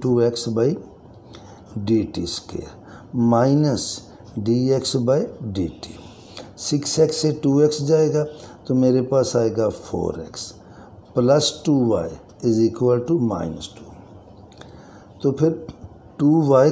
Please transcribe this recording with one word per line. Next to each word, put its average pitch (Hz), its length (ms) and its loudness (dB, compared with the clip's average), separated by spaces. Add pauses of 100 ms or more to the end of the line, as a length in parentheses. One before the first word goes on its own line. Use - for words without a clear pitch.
two 123 200 2
X 117 300 0
by 117 220 0 (1040)
डी 107 260 0
टी 85 220 -8
square - 540 -12 (480)
minus 135 540 2 (560)
d 120 320 0
X - 280 -2
by 127 200 2 (240)
डी 98 240 -4
टी। - 320 -14 (600)
सिक्स - 400 -4
एक्स 156 180 2
से 156 140 0 (120)
टू 139 180 4
एक्स 151 220 2
जाएगा 151 400 2 (440)
तो 131 80 0
मेरे 127 280 4
पास 127 320 0
आएगा 113 340 0
फ़ोर - 520 -6
एक्स - 300 -12 (640)
प्लस 135 360 2 (140)
टू 156 80 2 (140)
Y 87 220 0 (340)
is 113 180 2
equal 120 400 2
to 165 240 0
minus 82 500 -4
two। - 160 -20 (1300)
तो 139 80 2
फिर 151 200 0 (680)
टू 151 280 4
वाई 135 240 6